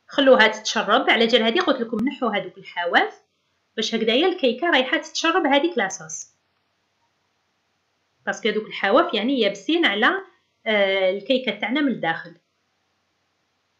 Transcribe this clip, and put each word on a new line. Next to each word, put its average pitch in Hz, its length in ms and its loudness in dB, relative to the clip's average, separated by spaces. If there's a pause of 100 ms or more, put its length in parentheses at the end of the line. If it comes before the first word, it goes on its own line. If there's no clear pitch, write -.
خلوها 247 420 6
تتشرب. 214 600 0
على 226 160 2
جال 226 160 4
هذه 226 180 0
قلت 269 200 0
لكم 226 280 -4
نحوا 233 280 -4
هذوك 185 220 -8
الحواف 185 640 -2 (540)
باش 220 180 -4
هكذايا 226 320 2
الكيكه 330 440 -2
رايحه 269 260 2
تتشرب 330 500 -2
هذيك 285 320 0
لاصوص، - 520 -8 (2000)
باسكو 202 220 -4
هذوك 214 180 -4
الحواف 226 480 0
يعني 240 260 -2
يابسين 269 460 0
على، 214 240 2 (560)
آه، 196 440 2
الكيكه 233 420 -2
تاعنا 220 280 -4
من 277 120 0
الداخل. 165 420 -6 (1500)